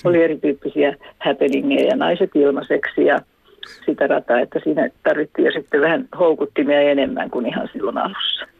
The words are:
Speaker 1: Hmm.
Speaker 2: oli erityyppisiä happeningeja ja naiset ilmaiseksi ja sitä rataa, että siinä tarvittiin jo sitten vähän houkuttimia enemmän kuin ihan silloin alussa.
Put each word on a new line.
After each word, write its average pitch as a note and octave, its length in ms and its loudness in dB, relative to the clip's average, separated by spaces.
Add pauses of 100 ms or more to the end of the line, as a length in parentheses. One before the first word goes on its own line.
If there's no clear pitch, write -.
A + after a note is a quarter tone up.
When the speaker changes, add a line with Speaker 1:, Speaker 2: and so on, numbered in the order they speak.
Speaker 1:
Hmm. F3+ 60 2
Speaker 2:
oli E3+ 140 4
erityyppisiä D3 720 -2 (240)
happeningeja C#3 680 0
ja B2+ 80 2
naiset E3 400 0
ilmaiseksi C#3+ 720 0
ja - 140 2 (640)
sitä C#3+ 220 0
rataa, C#3 320 0
että - 240 -2
siinä D#3 260 0 (140)
tarvittiin D#3 420 0
jo D3+ 60 2
sitten C#3+ 300 -2
vähän D#3 260 0 (120)
houkuttimia C#3+ 600 2
enemmän C#3 480 0
kuin - 160 -4
ihan - 280 -6
silloin - 240 -6
alussa. - 480 -4 (140)